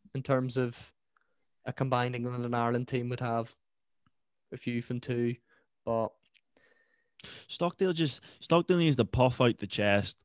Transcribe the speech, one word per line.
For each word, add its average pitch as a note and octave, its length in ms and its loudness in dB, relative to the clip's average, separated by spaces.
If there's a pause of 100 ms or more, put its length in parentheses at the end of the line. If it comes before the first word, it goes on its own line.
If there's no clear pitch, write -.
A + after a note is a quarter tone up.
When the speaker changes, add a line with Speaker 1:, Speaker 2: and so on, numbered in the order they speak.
(160)
Speaker 1:
in C3 80 -6
terms B2+ 340 -2
of B2 340 -4 (760)
a B2+ 40 -4
combined B2 440 -2
England B2 300 -4
and A#2+ 100 -4
Ireland A#2+ 320 0
team B2 220 -4
would B2 100 -6
have A#2 360 -4 (960)
a B2 60 -12
few A#2+ 240 -6
from B2 180 -6
two. A#2+ 360 -2 (500)
But A2+ 220 0 (1400)
Speaker 2:
Stockdale F3+ 460 -2
just, D#3+ 280 -2 (180)
Stockdale F3 380 4
needs E3 180 6
to A#2 100 4
puff B2+ 360 2
out B2 160 4
the G#2 100 -6
chest G2+ 580 0